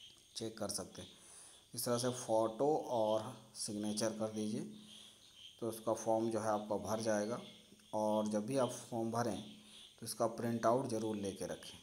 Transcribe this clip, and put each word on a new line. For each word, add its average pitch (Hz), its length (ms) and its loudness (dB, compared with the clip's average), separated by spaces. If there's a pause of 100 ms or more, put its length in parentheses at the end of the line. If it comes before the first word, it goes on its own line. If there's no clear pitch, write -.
(360)
चेक 110 220 -6
कर 104 120 -2
सकते - 320 -6
हैं। 101 60 -12 (640)
इस 120 100 -4
तरह 120 140 4
से 123 180 2
फ़ोटो 113 500 2 (240)
और 110 420 2 (240)
सिग्नेचर 104 640 -2
कर 107 140 -2
दीजिए, 107 280 0 (1000)
तो 117 80 0
उसका 110 260 0
फॉर्म 113 360 2
जो 110 100 0
है 110 100 2
आपका 107 340 0
भर 110 180 0
जाएगा। 107 380 2 (540)
और 107 340 2
जब 107 180 0
भी 131 120 -2
आप 120 120 4
फॉर्म 113 400 -4
भरें 113 300 0 (600)
तो 117 60 -10
इसका 117 220 0
प्रिंट 113 380 0
आउट 123 220 4
ज़रूर 110 280 -2
लेके 98 300 -4
रखें। - 360 -10